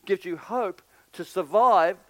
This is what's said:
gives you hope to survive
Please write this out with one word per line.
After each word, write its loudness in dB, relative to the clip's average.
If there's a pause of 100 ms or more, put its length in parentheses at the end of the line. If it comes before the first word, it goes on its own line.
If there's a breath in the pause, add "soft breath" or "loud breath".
gives -4
you -8
hope -8 (320 soft breath)
to -12
survive 2 (120)